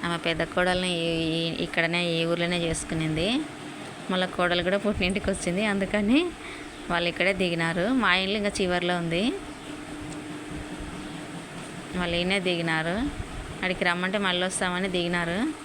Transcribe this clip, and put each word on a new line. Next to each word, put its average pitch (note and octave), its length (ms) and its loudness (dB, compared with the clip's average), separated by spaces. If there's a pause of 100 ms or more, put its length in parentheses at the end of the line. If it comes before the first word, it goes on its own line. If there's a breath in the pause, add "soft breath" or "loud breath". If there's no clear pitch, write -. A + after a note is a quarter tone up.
ఆమె E3+ 120 0 (100)
పెద్ద E3 140 0 (120)
కోడల్ని F3+ 380 2 (120)
ఈ-, E3 240 2 (120)
ఈ-, E3 160 0 (100)
ఇక్కడనే, E3+ 360 2 (140)
ఈ E3 40 2 (120)
ఊర్లోనే F3 360 0
చేసుకునింది. D#3+ 600 0 (840)
మళ్ళా F#3 160 2 (100)
కోడలు F3 300 2
కూడా G3 180 4
పుట్టింటికి G3 480 2
వచ్చింది, F#3 300 0 (100)
అందుకని G3+ 460 4 (720 loud breath)
వాళ్ళు F3 220 2
ఇక్కడే F#3 280 4
దిగినారు. E3+ 440 2 (180)
మా F#3 80 6 (120)
ఇల్లు G3 180 0
ఇంకా G3+ 180 0
చివర్లో F3+ 440 2
ఉంది. E3+ 200 0 (2750)
వాళ్ళు E3+ 200 0
ఈయనే F#3 200 2 (100)
దిగినారు. E3+ 460 2 (640)
అక్కడికి F#3 320 0
రమ్మంటే F#3 380 2
మళ్ళీ F3+ 220 2
వస్తామని F#3 480 0
దిగినారు. F3 420 0 (260)